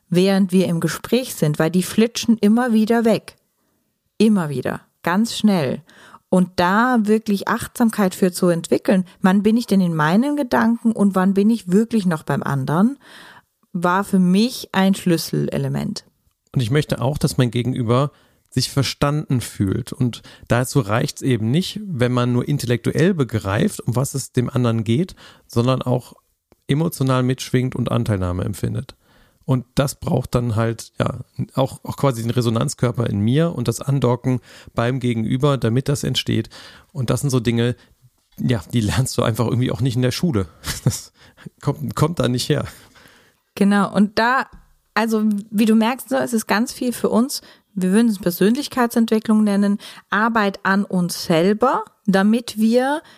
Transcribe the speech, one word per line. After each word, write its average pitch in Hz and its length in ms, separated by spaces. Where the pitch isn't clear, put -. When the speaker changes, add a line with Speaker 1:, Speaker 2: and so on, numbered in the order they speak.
Speaker 1:
während 190 420
wir 185 140
im 170 140
Gespräch - 560
sind, 151 220
weil 160 120
die 180 140
flitschen 226 520
immer 226 360
wieder 220 340
weg. - 300
Immer 202 320
wieder. - 300
Ganz 196 320
schnell. 175 480
Und 180 240
da 220 460
wirklich 208 460
Achtsamkeit 214 680
für 185 160
zu 180 180
entwickeln, 175 560
wann 196 220
bin 220 140
ich 240 100
denn 196 140
in 170 160
meinen 202 400
Gedanken 233 560
und 196 240
wann 185 180
bin 202 160
ich 208 220
wirklich 220 340
noch 160 160
beim 139 220
anderen, 147 540
war 180 320
für 196 160
mich 190 500
ein 190 240
Schlüsselelement. 143 1120
Speaker 2:
Und 139 60
ich 110 100
möchte 147 300
auch, 139 180
dass - 180
mein 127 140
Gegenüber 123 640
sich - 220
verstanden 143 680
fühlt. - 520
Und 123 300
dazu 127 340
reicht's 104 420
eben 113 280
nicht, 185 340
wenn 127 280
man 123 200
nur 123 140
intellektuell 135 680
begreift, 117 640
um 120 160
was 131 180
es 135 160
dem 123 200
anderen 113 340
geht, 117 320
sondern 127 340
auch 123 300
emotional 135 560
mitschwingt 127 500
und - 160
Anteilnahme 95 540
empfindet. 113 500
Und 127 180
das 139 220
braucht - 400
dann 120 180
halt, 113 460
ja, - 200
auch, 135 280
auch - 140
quasi 120 260
den 117 80
Resonanzkörper 117 800
in 104 100
mir 143 340
und 120 140
das 113 140
Andocken 127 600
beim 123 260
Gegenüber, 123 560
damit 120 320
das 143 160
entsteht. 113 460
Und 127 180
das 127 120
sind 143 80
so 131 100
Dinge, 117 340
ja, 120 240
die 120 80
lernst 113 380
du 120 60
einfach 117 220
irgendwie 123 260
auch - 80
nicht 120 160
in 127 60
der 123 100
Schule. 113 340
<laughs> - 220
Das - 280
kommt, 135 360
kommt 160 240
da 123 80
nicht 123 200
her. 139 160
Speaker 1:
Genau, 202 360
und 214 280
da, 240 260
also 220 300
wie 214 140
du 220 100
merkst, 226 380
ne, 269 60
es 254 140
ist 220 140
ganz 202 260
viel 247 200
für - 160
uns 240 320
wir 185 100
würden 233 160
es 202 100
Persönlichkeitsentwicklung 220 1300
nennen, 202 340
Arbeit 208 540
an 196 200
uns 175 400
selber, 214 600
damit 208 520
wir 247 440